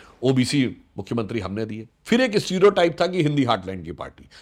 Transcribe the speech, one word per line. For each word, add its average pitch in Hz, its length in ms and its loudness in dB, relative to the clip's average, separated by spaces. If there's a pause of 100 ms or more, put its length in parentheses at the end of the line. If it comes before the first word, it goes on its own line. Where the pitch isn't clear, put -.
(220)
ओबीसी 127 540 2 (200)
मुख्यमंत्री 113 440 -6
हमने 98 240 -6
दिए। 110 240 -12 (160)
फिर 240 160 2
एक 220 180 0
stereotype 185 640 2
था 175 60 2
कि 180 160 -2
हिंदी 143 220 2
heartland 95 400 -2
की 82 80 -10
पार्टी, - 360 -14 (140)